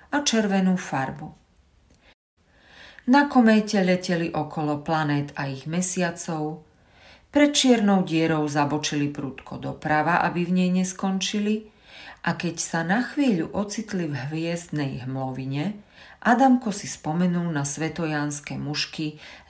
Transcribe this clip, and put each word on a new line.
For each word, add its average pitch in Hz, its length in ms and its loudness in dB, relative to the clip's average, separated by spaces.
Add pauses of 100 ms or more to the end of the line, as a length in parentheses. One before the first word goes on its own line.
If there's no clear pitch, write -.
(140)
a 294 80 2
červenú 190 580 2
farbu. 147 640 -6 (1600)
Na 285 240 6
kométe 220 560 4
leteli 180 480 0
okolo 147 480 -2
planét 147 560 0
a 147 80 -4
ich 135 240 -8
mesiacov, 170 960 -2 (640)
pred 294 240 4
čiernou 208 480 4
dierou 160 480 2
zabočili 147 640 0
prudko 143 480 -10
doprava, 151 640 0
aby 170 240 -2
v 180 80 0
nej 180 160 2
neskončili, 190 960 -2 (560)
a 170 80 0
keď - 240 -4
sa - 240 -2
na 190 240 0
chvíľu 233 480 0
ocitli 202 560 -4
v 143 80 -4 (160)
hviezdnej 156 720 -4
hmlovine, 135 800 -4 (400)
Adamko 247 480 4
si - 160 -6
spomenul 170 640 0
na 143 160 -2
svetojánske 147 880 -4
mušky, 147 640 -6 (300)